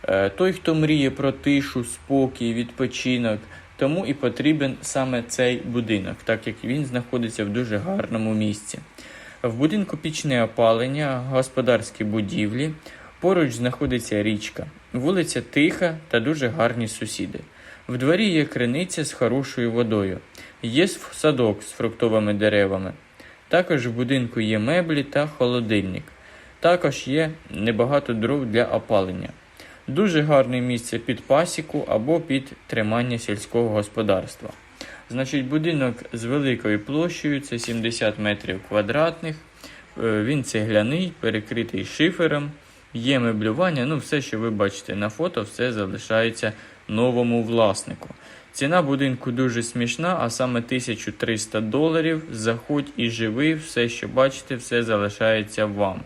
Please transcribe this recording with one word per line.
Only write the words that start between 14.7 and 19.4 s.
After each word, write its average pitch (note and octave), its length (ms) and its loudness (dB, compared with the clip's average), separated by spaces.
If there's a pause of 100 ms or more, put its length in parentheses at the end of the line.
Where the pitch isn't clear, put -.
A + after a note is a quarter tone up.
вулиця D3+ 480 0
тиха E3 560 2 (100)
та A#2+ 120 2
дуже C#3 280 0
гарні A#2 400 0
сусіди. - 520 -6 (500)
В B2 80 -4
дворі F3 320 4
є D#3 160 4
криниця C#3+ 580 -2
з - 100 -6
хорошою B2 580 0